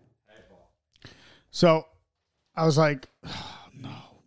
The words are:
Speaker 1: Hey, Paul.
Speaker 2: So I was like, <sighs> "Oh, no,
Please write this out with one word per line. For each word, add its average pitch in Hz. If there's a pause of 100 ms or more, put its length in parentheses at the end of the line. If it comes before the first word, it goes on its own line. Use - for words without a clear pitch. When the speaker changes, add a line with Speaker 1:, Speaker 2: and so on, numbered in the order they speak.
(280)
Speaker 1:
Hey, -
Paul. - (800)
Speaker 2:
So 160 (680)
I 160
was 151
like, 147 (100)
<sighs> -
"Oh, -
no, - (320)